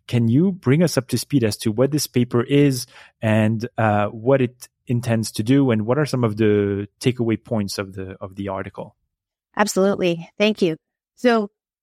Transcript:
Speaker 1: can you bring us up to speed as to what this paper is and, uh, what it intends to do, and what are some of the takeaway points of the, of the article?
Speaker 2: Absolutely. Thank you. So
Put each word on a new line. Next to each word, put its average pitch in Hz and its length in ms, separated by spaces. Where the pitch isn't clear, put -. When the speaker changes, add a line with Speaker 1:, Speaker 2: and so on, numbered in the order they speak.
Speaker 1:
can 117 220
you 170 240
bring 156 320
us - 120
up 123 120
to 120 100
speed 127 240
as 104 160
to 110 140
what 127 180
this 147 160
paper 123 360
is 139 440
and, 110 480
uh, 104 300
what 117 320
it 123 280
intends 117 460
to - 100
do, 131 300
and 107 140
what 127 120
are 151 80
some 127 160
of 107 140
the 101 500
takeaway 120 420
points 104 360
of 98 160
the, 95 260
of 95 160
the 98 120
article? 98 460
Speaker 2:
Absolutely. 185 840
Thank 208 240
you. 160 160
So 226 360